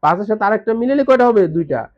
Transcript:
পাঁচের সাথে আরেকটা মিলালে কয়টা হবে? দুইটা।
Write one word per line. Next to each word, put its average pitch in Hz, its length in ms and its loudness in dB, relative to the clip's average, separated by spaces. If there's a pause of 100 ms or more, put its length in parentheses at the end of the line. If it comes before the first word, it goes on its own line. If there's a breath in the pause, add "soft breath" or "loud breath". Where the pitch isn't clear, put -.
পাঁচের 180 260 0
সাথে 214 180 -2
আরেকটা 214 240 -2 (100)
মিলালে 269 280 0
কয়টা 247 200 4
হবে? 214 140 4 (120)
দুইটা। 147 240 -4 (180)